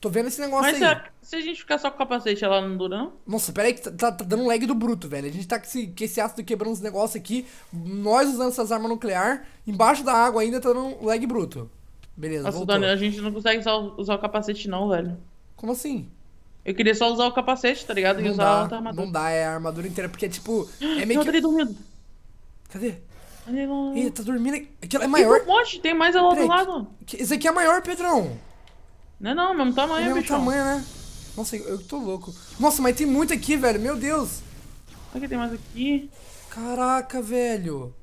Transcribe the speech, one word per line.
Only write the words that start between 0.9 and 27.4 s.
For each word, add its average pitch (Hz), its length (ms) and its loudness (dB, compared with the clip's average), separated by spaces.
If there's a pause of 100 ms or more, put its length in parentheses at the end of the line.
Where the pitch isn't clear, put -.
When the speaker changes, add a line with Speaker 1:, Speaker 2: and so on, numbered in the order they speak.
Speaker 2:
se - 140 -10
a 330 40 -2
gente 320 200 -6
ficar - 180 -2
só 294 120 -2
com 277 60 -18
o - 20 -18
capacete, 226 460 0
ela 196 160 4
não 190 160 -4
dura, 185 220 -4
não? 302 140 -6 (140)
Speaker 1:
Nossa, 208 260 -4
pera 202 160 2
aí 247 60 2
que 240 80 -18
tá, 208 80 -10
tá, 226 220 0
tá 196 120 -8
dando 214 220 0
lag 233 180 2
do 254 100 2
bruto, 220 340 -2
velho. 139 200 -6
A 143 40 -8
gente 180 160 -6
tá 233 100 -2
com 214 80 -10
esse, 240 220 -6
com 180 160 -8
esse 214 160 -4
ácido 220 240 -4
quebrando 220 280 -4
os 202 80 -6
negócios 208 360 -2
aqui. 226 280 -6 (280)
Nós 202 560 2
usando 254 220 0
essas 233 200 -2
armas 226 200 -2
nuclear. 226 540 0 (220)
Embaixo 226 380 4
da 262 80 2
água 233 300 6
ainda 233 180 0
tá 254 120 2
dando 254 320 -2
lag 226 220 0
bruto. 165 420 -4 (480)
Beleza, 156 280 -6
Speaker 2:
Nossa, 196 140 -2
Speaker 1:
voltou. 196 200 2
Speaker 2:
Dani, 196 140 4
a 196 40 4
gente 208 240 -2
não 208 120 -4
consegue 220 280 2
usar 220 140 0
o, 208 260 -4
usar 202 140 0
o 202 40 -2
capacete 208 500 -4
não, 190 200 -2
velho. 175 280 0 (400)
Speaker 1:
Como 226 160 -6
assim? 254 360 -6 (560)
Speaker 2:
Eu 190 100 -4
queria 214 200 4
só 233 180 2
usar 233 140 2
o 240 60 0
capacete, 254 520 0
tá - 100 -8
ligado? 196 260 2
E - 40 0
Speaker 1:
Não 208 80 2
Speaker 2:
usar 196 120 2
Speaker 1:
dá, 202 60 6
Speaker 2:
a 208 120 4
outra 226 140 -4
armadura. 226 280 -4
Speaker 1:
não 190 80 -8
dá, 160 180 0
é 160 160 0
a 160 80 -4
armadura 165 340 -6
inteira, 180 200 -6
porque, 185 200 -6
tipo, 208 460 -4
Speaker 2:
<gasps> - 60 -20
Speaker 1:
é 269 40 -8 (220)
meio - 20 -2
Speaker 2:
Tem 240 100 4
outra 302 140 2
Speaker 1:
que 320 60 6
Speaker 2:
ali - 20 4
dormindo. 311 360 2 (920)
Speaker 1:
Cadê? 202 260 -6 (520)
Speaker 2:
Ali, 262 200 -4
lá, 277 80 -4
lá. 277 220 -4
Speaker 1:
Ih, 247 140 0
tá - 120 -10
dormindo 247 320 -2
aí. 294 140 -8 (140)
Aquela 262 220 -2
é - 20 0
Speaker 2:
Ih, 269 40 0
Speaker 1:
maior. 415 300 8
Speaker 2:
tem - 80 -8
um 381 80 6
monte, 453 240 0
tem 330 140 0
mais 330 200 4
ali 359 100 6
lá 349 60 8
do 359 60 8
Speaker 1:
Peraí, 302 120 4
Speaker 2:
lado. 349 380 2 (200)
Speaker 1:
que... - 100 -12
Esse 247 180 0
aqui 302 140 2